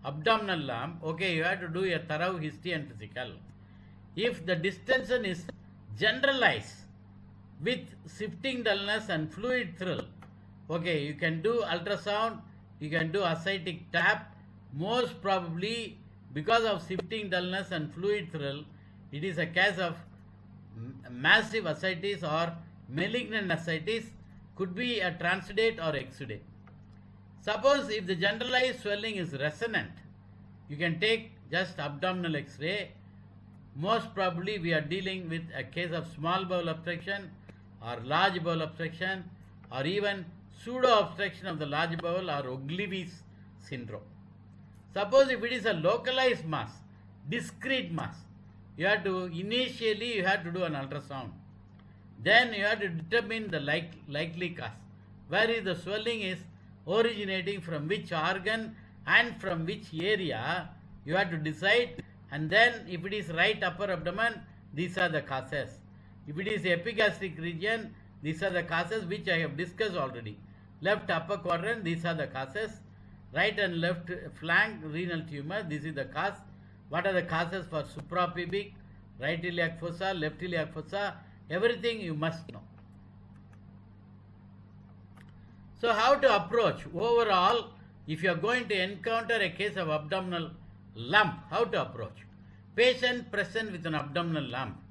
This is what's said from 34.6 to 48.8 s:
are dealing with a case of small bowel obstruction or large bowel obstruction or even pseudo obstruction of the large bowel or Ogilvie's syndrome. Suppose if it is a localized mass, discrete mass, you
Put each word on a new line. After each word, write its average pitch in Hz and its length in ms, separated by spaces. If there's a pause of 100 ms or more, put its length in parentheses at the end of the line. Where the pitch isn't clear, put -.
are 156 80
dealing 185 480
with 165 140 (120)
a 131 80
case 175 280
of 165 240
small 175 300
bowel 175 240
obstruction 175 600 (560)
or 117 180
large 175 380
bowel 165 200
obstruction 165 680 (420)
or 131 140
even 202 400 (380)
pseudo 247 360
obstruction 190 480
of 160 120
the 151 60
large 160 320
bowel 175 340
or 143 160
Ogilvie's 175 760 (360)
syndrome. 110 420 (920)
Suppose 262 360
if 220 140
it 240 80
is 233 140
a 220 80
localized 226 720
mass, 135 260 (580)
discrete 240 600
mass, 131 240 (600)
you 156 80